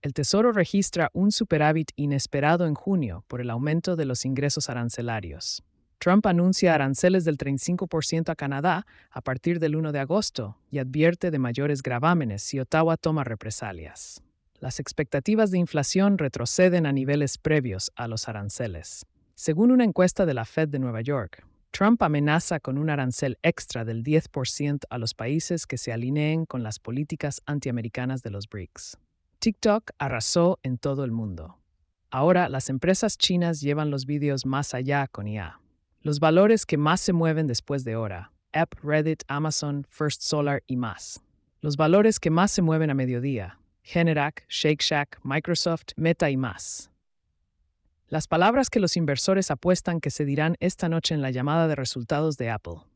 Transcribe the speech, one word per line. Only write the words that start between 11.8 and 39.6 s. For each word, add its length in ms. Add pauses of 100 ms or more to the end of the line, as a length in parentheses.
gravámenes 600
si 180
Ottawa 380
toma 260
represalias. 960 (380)
Las 220
expectativas 720
de 80
inflación 600
retroceden 680
a 80
niveles 460
previos 580
a 100
los 220
aranceles. 800 (280)
Según 360
una 140
encuesta 420
de 80
la 100
Fed 240
de 100
Nueva 220
York, 460 (240)
Trump 320
amenaza 580
con 160
un 140
arancel 520
extra 440
del 160
diez 260
por 180
ciento 440
a 80
los 160
países 520
que 120
se 120
alineen 540
con 180
las 180
políticas 680
antiamericanas 760
de 80
los 160
brics. 520 (400)
TikTok 580
arrasó 680
en 140
todo 280
el 80
mundo. 460 (520)
Ahora, 400
las 180
empresas 480
chinas 460
llevan 280
los 140
vídeos 400
más 300
allá 320
con 220
I 100
A. 220 (400)
Los 200
valores 460
que 100
más 240
se 140
mueven 320
después 360
de 140
hora, 340 (220)
App, 300
Reddit, 440
Amazon, 600